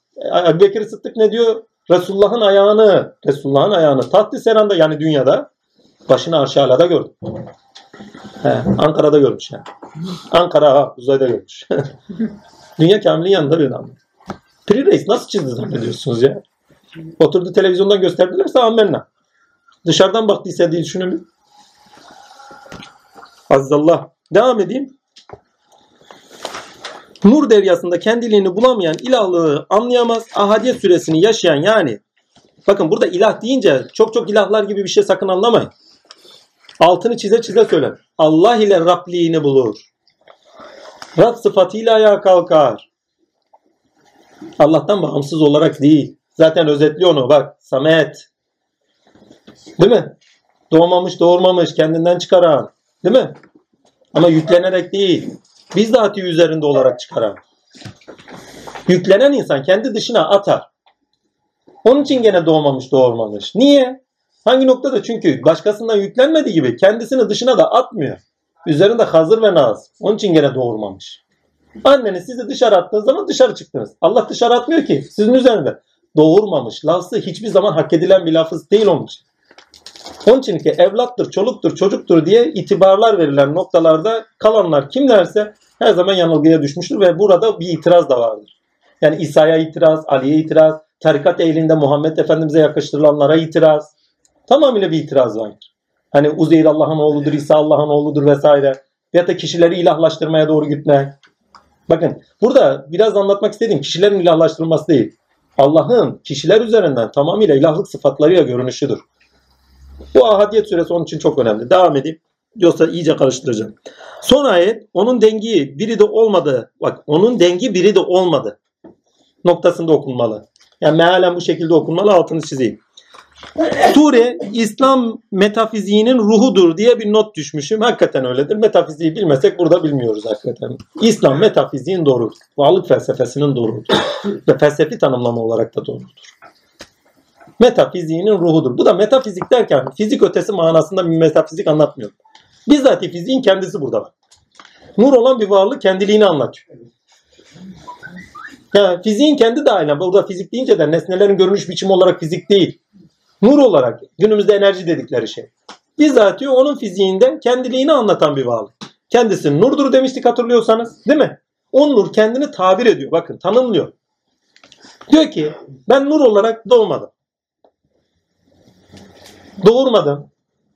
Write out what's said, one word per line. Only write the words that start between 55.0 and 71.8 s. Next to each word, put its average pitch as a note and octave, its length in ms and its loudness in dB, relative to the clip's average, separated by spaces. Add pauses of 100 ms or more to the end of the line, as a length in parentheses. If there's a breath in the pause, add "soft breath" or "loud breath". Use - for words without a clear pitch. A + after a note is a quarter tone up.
Bizzati G#3+ 460 0
üzerinde D#3+ 440 0
olarak C3 340 0
çıkaran. A2 360 -6 (1500)
Yüklenen F#3 440 2
insan D#3+ 320 -4
kendi G#3 320 -2
dışına G#3+ 340 -2
atar. G3 400 0 (1160)
Onun C#4 180 4
için C#4 180 -2
gene F#3+ 240 2
doğmamış, C#3+ 460 0
doğurmamış. A2+ 640 -2
Niye? C4 480 2 (420)
Hangi C4 220 2
noktada? B3+ 360 -2
Çünkü F#3 400 -4
başkasından G#3 540 0
yüklenmediği B3+ 560 0
gibi D#3+ 240 -2
kendisini A3 520 0
dışına B3 280 -2
da - 140 2
atmıyor. F3 460 -4 (500)
Üzerinde G3+ 360 2
hazır E3+ 380 2
ve G#3 120 2
naz. B2+ 460 0
Onun G3+ 160 -2
için G3 180 -4
gene C#3+ 220 2
doğurmamış. A2 680 -8 (600)